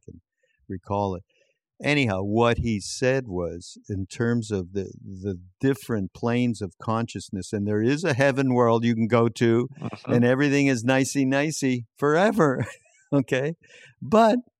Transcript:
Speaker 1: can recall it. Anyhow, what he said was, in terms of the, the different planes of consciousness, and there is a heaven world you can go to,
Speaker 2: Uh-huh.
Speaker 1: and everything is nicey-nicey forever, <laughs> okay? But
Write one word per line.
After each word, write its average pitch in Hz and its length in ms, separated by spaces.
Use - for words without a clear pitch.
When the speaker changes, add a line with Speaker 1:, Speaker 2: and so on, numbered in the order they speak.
Speaker 1:
can 87 160
recall 98 460
it. 87 80
Anyhow, 127 420
what 113 360
he 110 220
said 131 480
was, 87 500
in 95 180
terms 117 440
of 92 220
the, 98 200
the 95 340
different 120 520
planes 120 480
of 95 220
consciousness, 110 680
and 101 120
there 104 180
is 143 200
a 156 120
heaven 135 400
world 117 300
you 117 120
can 113 100
go 117 220
to, 117 400
Speaker 2:
Uh-huh. - 320
Speaker 1:
and 120 120
everything 139 420
is 127 160
nicey-nicey 131 1040
forever, 151 680
<laughs> - 220
okay? 143 420
But 214 380